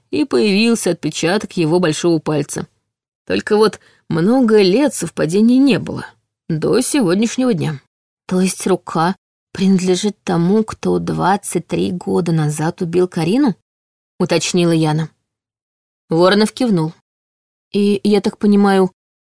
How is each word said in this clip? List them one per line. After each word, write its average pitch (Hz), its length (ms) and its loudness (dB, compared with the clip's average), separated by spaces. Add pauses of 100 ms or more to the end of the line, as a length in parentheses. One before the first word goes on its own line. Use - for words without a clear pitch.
(100)
и 302 140 -2
появился 220 680 0
отпечаток 170 640 -4
его 170 240 0
большого 165 380 0
пальца. 156 480 -4 (600)
Только 202 300 -2
вот 220 240 0 (280)
много 214 540 2
лет 220 320 2
совпадений 202 640 0
не 262 200 4
было, - 280 -10 (420)
до 156 320 0
сегодняшнего 240 720 0
дня. 147 280 -4 (460)
«То 185 140 -2
есть 190 260 -2
рука 180 500 -2 (360)
принадлежит 190 680 0
тому, 180 400 0
кто 180 360 -4
двадцать 170 680 -4
три 180 240 -4
года 180 420 -4
назад 151 500 -2
убил 180 260 0
Карину?» 190 460 0 (640)
уточнила 170 540 0
Яна. 160 380 0 (1000)
Воронов 185 440 2
кивнул. 175 400 -2 (800)
«И, 202 320 0
я 208 160 4
так 208 180 -6
понимаю, 202 540 4 (360)